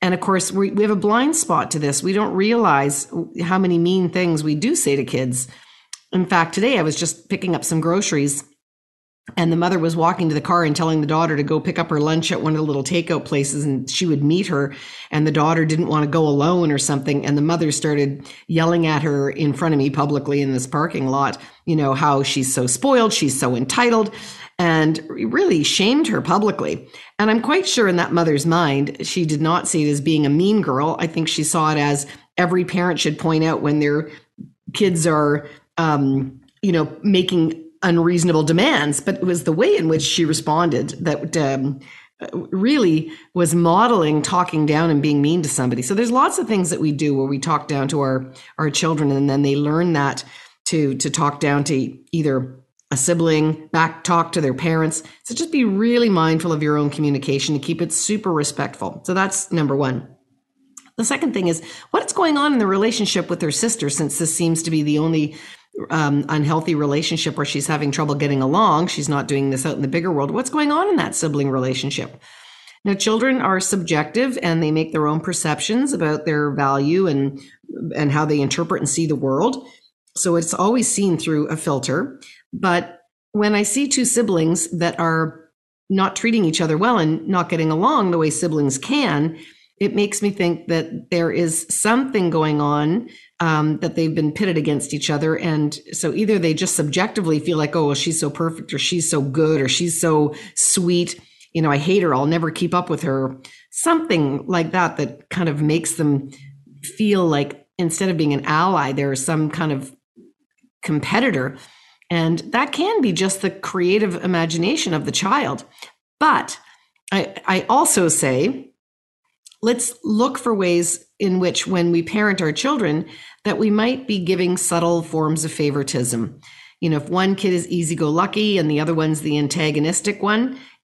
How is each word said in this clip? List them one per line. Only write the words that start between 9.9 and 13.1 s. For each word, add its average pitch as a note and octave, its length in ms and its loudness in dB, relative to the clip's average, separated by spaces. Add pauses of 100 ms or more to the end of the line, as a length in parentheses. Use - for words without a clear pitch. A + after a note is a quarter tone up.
walking E3+ 340 2
to D3+ 60 2
the D3+ 60 0
car F3 240 2
and D3 100 2
telling D#3+ 260 2
the D3 60 0
daughter D#3 300 0
to D3 80 0
go D#3 160 0
pick F3+ 180 -4
up E3 120 -2
her D#3 100 0
lunch D#3+ 320 0
at G#2 100 -2
one D#3 120 0
of D#3 40 0
the D#3 60 0
little C#3 180 -2
takeout E3 420 -2